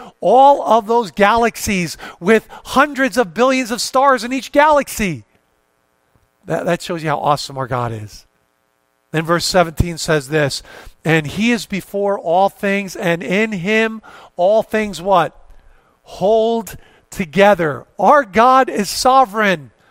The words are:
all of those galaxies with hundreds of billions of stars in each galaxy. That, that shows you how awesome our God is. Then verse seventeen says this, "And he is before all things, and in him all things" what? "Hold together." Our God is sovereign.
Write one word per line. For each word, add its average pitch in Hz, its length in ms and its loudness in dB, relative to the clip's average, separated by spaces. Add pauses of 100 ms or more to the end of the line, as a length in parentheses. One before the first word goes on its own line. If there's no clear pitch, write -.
(200)
all 269 420 4
of 233 240 2
those 226 240 -2
galaxies 208 840 0 (240)
with 214 260 2 (200)
hundreds 269 500 0
of 208 160 -2
billions 254 380 0
of 240 100 -6
stars 262 440 0
in 240 100 -6
each 262 180 -8
galaxy. 269 720 0 (1200)
That, - 220 -6
that 170 160 -2
shows 170 200 -8
you 156 60 -4
how 147 100 0
awesome 143 380 -2
our 131 100 -4
God 120 260 -4
is. 107 340 -14 (840)
Then 160 140 -2
verse 165 220 0
seventeen 170 500 0
says 147 320 -2
this, 147 340 -2 (400)
"And 156 260 0
he 208 240 0
is 208 120 -2
before 202 540 -4
all 185 320 0
things, 196 440 -4
and 170 280 -4
in 214 300 -2
him 220 500 -2 (340)
all 202 260 2
things" 208 380 -6
what? 175 340 2 (680)
"Hold 220 720 -2 (320)
together." 170 800 0 (120)
Our 208 260 4
God 247 440 4
is 233 220 -4
sovereign. 208 800 0 (200)